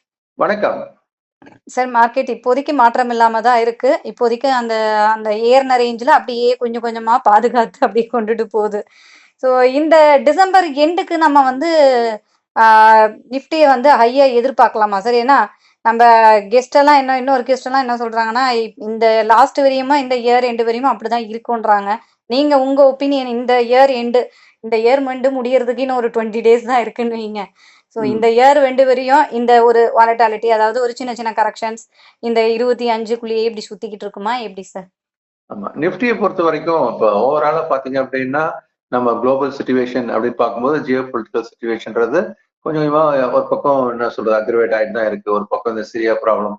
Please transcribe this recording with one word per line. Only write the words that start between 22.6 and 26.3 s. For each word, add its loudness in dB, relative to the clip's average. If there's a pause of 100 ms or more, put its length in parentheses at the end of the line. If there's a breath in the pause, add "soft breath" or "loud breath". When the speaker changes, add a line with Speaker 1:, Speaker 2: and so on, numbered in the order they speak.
Speaker 2:
ஒப்பீனியன், 0
இந்த -2
இயர் 4
எண்டு, -2 (360 soft breath)
இந்த -6
இயர் 0
எண்டு -4 (120)
முடியறதுக்கு -2
இன்னும் -4
ஒரு -4
ட்வென்டி -6